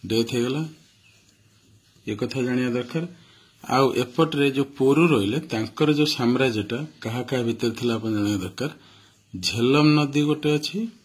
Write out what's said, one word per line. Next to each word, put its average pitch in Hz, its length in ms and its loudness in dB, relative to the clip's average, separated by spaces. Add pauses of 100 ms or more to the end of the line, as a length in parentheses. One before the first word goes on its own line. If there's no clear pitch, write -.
ଡେଥ୍ 117 280 -2
ହେଇଗଲା, 131 320 -2 (1400)
ଏ 107 80 -4
କଥା 127 260 -4
ଜାଣିବା 127 280 0
ଦରକାର। 123 380 -4 (560)
ଆଉ 131 300 2
ଏପଟରେ 143 580 0
ଯୋଉ 135 140 0 (120)
ପୋରୁ 143 300 4
ରହିଲେ, 120 320 2
ତାଙ୍କର 117 520 -2
ଯୋଉ 151 140 4
ସାମ୍ରାଜ୍ୟଟା 123 800 0 (160)
କାହା 120 200 -6
କାହା 123 220 -2
ଭିତରେ 113 280 0
ଥିଲା, 120 240 -2
ଆପଣ 110 160 -4
ଜାଣିବା 104 260 0
ଦରକାର। 92 320 -6 (680)
ଝେଲମ 127 480 2
ନଦୀ 147 340 2
ଗୋଟେ 151 340 0
ଅଛି 190 320 -4 (180)